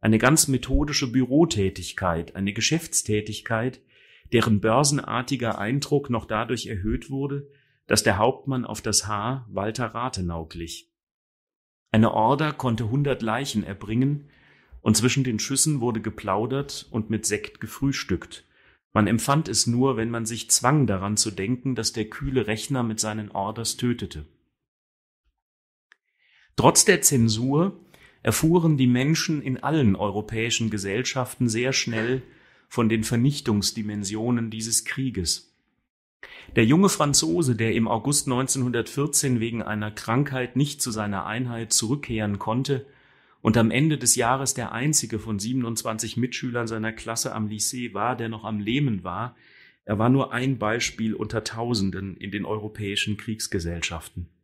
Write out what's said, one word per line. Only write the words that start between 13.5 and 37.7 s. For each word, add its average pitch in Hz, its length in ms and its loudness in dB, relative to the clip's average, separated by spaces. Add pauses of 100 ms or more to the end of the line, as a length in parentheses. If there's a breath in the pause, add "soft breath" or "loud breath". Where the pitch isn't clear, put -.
erbringen, 117 640 -2 (540 soft breath)
und 110 140 4
zwischen 127 280 2
den 113 140 -2
Schüssen 135 420 0
wurde 113 200 0
geplaudert 110 880 -4
und 110 200 -4
mit 110 140 -2
Sekt - 340 -4
gefrühstückt. - 840 -4 (480 soft breath)
Man 107 140 6
empfand 139 420 2
es 117 180 0
nur, 123 300 2
wenn 113 140 -2
man 117 160 -4
sich 113 240 -6
zwang, 135 360 4
daran 101 300 0
zu 110 140 0
denken, 120 440 -2
dass 113 180 -4
der 110 120 -2
kühle 131 420 -2
Rechner 113 360 -2
mit 110 180 -2
seinen 107 300 -4
Orders 107 460 -4
tötete. 110 500 -4 (2250 soft breath)
Trotz - 300 6
der 180 180 4
Zensur 131 760 2 (420 soft breath)
erfuhren 160 540 4
die 131 100 6
Menschen 139 560 2
in 127 200 -4
allen 131 340 4
europäischen 110 760 -2
Gesellschaften 113 760 -2
sehr 120 240 0
schnell 120 500 -2 (460 soft breath)
von 117 200 2
den 110 160 2
Vernichtungsdimensionen 110 1500 0
dieses 113 340 -2
Krieges. 104 680 -4 (1000 loud breath)
Der 113 100 6
junge 170 240 6
Franzose, 151 680 2
der 110 180 0